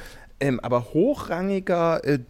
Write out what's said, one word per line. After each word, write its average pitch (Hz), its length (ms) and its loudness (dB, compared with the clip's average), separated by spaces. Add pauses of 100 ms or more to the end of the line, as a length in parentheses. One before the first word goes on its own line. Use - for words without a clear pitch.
(400)
ähm, 135 200 0
aber 120 320 -2
hochrangiger, 180 1120 0
äh, 143 140 2 (120)